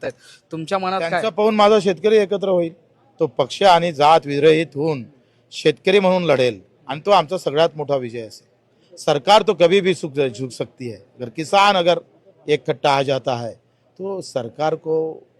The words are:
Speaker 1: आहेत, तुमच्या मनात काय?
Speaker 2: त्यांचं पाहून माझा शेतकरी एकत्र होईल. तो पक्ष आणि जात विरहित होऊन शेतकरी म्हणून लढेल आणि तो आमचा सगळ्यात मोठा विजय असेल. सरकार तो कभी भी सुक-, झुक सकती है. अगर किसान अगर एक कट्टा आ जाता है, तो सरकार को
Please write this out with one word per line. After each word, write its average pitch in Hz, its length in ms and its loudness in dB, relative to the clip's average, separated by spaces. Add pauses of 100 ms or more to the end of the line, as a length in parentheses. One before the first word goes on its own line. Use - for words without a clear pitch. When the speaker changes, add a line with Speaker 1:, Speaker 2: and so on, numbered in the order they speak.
Speaker 1:
आहेत, 135 100 -8 (380)
तुमच्या 165 260 -6
मनात 185 220 -4
काय? 165 100 -4
Speaker 2:
त्यांचं 180 200 -4
पाहून 214 260 0
माझा 208 260 4
शेतकरी 190 360 0
एकत्र 196 320 0
होईल. 170 320 -2 (380)
तो 160 80 0
पक्ष 135 360 -4
आणि 170 280 4
जात 147 340 4
विरहित 156 500 2
होऊन 143 280 -4 (480)
शेतकरी 190 480 0
म्हणून 185 240 2
लढेल 127 360 0 (280)
आणि 151 180 -10
तो 202 60 0
आमचा 180 260 2
सगळ्यात 160 380 0
मोठा 143 200 -4
विजय 120 260 -8
असेल. - 320 -20 (440)
सरकार 170 440 2
तो 202 120 0
कभी 175 280 4
भी 180 120 0
सुक-, 143 340 -4
झुक 123 240 -8
सकती 123 380 -12
है. 104 80 -14
अगर - 320 -16
किसान 196 460 2
अगर 175 240 2 (480)
एक 147 200 -2
कट्टा 147 240 -2
आ 139 100 2
जाता 131 340 -4
है, 117 180 -10 (460)
तो 190 220 -8
सरकार 143 540 -6
को 160 520 -6 (120)